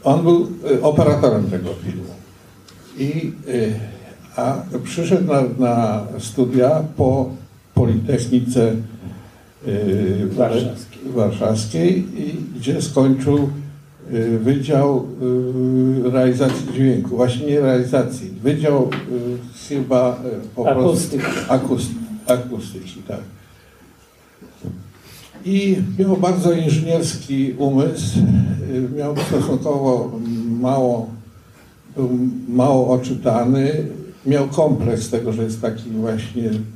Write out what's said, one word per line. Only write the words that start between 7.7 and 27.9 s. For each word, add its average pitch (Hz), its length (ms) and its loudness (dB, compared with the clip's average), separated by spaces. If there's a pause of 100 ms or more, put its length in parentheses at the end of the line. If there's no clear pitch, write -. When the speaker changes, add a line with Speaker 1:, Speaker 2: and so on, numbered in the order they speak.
Speaker 1:
Politechnice, 117 1000 2 (960)
y, 98 640 0
Speaker 2:
Warszawskiej. - 680 -2 (140)
Speaker 1:
Warszawskiej 110 840 0
i 151 360 -6 (240)
gdzie 135 240 -2
skończył, 139 680 2 (640)
y, 113 260 0
Wydział, 135 680 2 (1000)
y, 123 40 2
Realizacji 127 640 2
Dźwięku. 123 420 2
Właśnie 123 300 0
nie 147 140 2
realizacji. 127 680 0 (120)
Wydział, 143 460 2 (760)
y, - 60 -18
chyba, 127 440 0
y, 110 440 -10
po 120 80 -4
prostu 139 520 2
Speaker 2:
Akustyki. - 80 -2 (240)
Speaker 1:
akust-, 131 460 0 (320)
akustyki, 123 840 -4
tak. - 120 -8 (2250)
I 196 320 2 (220)
miał 190 180 4
bardzo 180 360 2
inżynierski 156 1040 0
umysł. 139 600 2 (520)